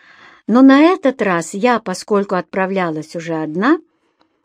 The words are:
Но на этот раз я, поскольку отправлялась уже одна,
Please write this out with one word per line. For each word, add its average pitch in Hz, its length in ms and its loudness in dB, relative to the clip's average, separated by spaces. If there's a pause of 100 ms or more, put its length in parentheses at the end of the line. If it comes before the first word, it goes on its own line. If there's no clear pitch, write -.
(480)
Но 233 140 4
на 269 200 8
этот 320 400 0
раз 175 320 -4
я, 220 260 -2
поскольку 202 560 -4
отправлялась 180 800 -6
уже 165 200 -8
одна, 175 440 -2 (640)